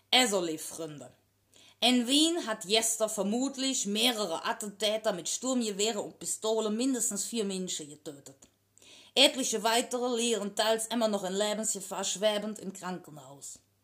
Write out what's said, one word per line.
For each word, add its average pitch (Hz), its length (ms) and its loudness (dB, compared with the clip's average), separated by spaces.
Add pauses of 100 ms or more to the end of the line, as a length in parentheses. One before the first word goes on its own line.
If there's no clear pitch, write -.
(140)
Also, 214 260 4
liebe 160 220 -4
Freunde, 147 500 -10 (680)
in 240 260 4
Wien 311 400 4
hat 214 220 -4
gestern 220 420 2
vermutlich 254 760 0
mehrere 214 580 0
Attentäter 214 680 -2
mit 165 160 -6
Sturmgewehre 226 720 0
und 156 200 -10
Pistole 220 500 0
mindestens 226 540 0
vier 226 200 -2
Menschen 185 440 -4
getötet. 139 480 -16 (760)
Etliche 247 520 4
weitere 240 520 2
liegen 208 380 0
teils 220 320 2
immer 233 220 0
noch 202 160 0
in 180 100 -2
Lebensgefahr 202 680 -2
schwebend 208 560 -2
im 190 120 -8
Krankenhaus. 147 840 -12 (260)